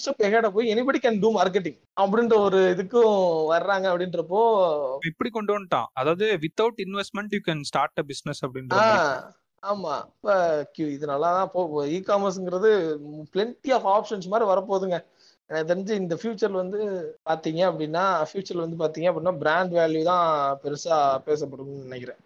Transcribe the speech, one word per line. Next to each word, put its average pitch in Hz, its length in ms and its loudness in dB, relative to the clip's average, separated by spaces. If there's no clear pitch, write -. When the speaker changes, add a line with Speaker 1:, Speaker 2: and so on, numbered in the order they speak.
Speaker 1:
step 277 160 -2
ahead-ஆ 220 280 2
போய் 214 240 0
anybody 247 220 0
can 233 200 2
do 208 200 4
marketing 185 440 0
அப்படின்ற 220 360 4
ஒரு 190 400 4
இதுக்கும் 185 760 2
வர்றாங்க 190 340 2
அப்படின்றப்போ 180 800 2
Speaker 2:
இப்படி 233 240 -4
கொண்டு 208 300 -2
வந்துட்டான். 160 340 -2
அதாவது, 175 480 0
without 220 360 -2
investment 202 540 -8
you 208 160 -2
can 156 140 -2
start 147 240 -2
a 160 40 -2
business 143 440 -8
அப்படின்ற 131 260 -8
Speaker 1:
ஆ, 202 120 4
Speaker 2:
மாதிரி. 160 480 0
Speaker 1:
ஆமா. 180 440 -6
இப்ப 170 720 0
கியூ-, 151 140 -4
இது 143 140 -8
நல்லா 151 300 0
தான் 185 180 0
போ-, 151 320 -2
இ-காமர்ஸ்ங்கிறது 185 1120 0
plenty 247 380 -4
of 202 320 2
options 190 240 -8
மாதிரி 208 240 2
வரப்போகுதுங்க. 190 540 0
எனக்கு 160 280 -2
தெரிஞ்சு 190 140 -6
இந்த 185 320 -2
ஃபியூச்சர்ல 220 300 -2
வந்து 185 280 -4
பாத்தீங்க 160 280 -2
அப்படின்னா, 165 760 0
ஃபியூச்சர்ல 170 420 -6
வந்து 165 100 -2
பாத்தீங்க 156 200 -2
அப்படின்னா, 170 320 0
பிராண்ட் 165 340 0
வேல்யூ 160 320 2
தான் 160 600 2
பெருசா 143 640 0
பேசப்படும்னு 139 560 -4
நினைக்கிறேன். 127 340 -12